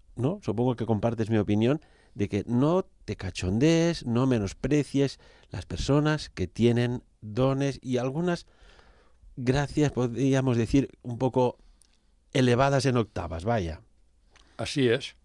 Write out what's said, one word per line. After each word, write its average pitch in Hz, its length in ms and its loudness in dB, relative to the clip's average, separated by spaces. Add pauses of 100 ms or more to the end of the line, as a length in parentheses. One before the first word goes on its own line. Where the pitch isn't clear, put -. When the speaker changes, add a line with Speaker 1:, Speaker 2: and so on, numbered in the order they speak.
(140)
Speaker 1:
¿No? 160 280 -2
Supongo 117 340 -2
que 117 80 -6
compartes 110 460 -2
mi 110 80 2
opinión 107 420 2 (340)
de 101 140 -4
que 101 180 -4
no 151 400 0 (180)
te 107 120 -8
cachondees, 151 880 0
no 120 200 0
menosprecies 135 920 0 (320)
las - 160 -10
personas 147 640 0
que 92 180 -6
tienen 120 560 0 (180)
dones 131 640 -2
y 123 140 -4
algunas 160 500 -4 (880)
gracias, 139 560 0
podríamos 127 640 0
decir, 120 340 2 (120)
un 120 160 -8
poco 127 400 0 (760)
elevadas 135 540 4
en 123 100 2
octavas, 85 480 -4
vaya. 95 360 -2 (760)
Speaker 2:
Así 127 320 0
es, 127 360 -2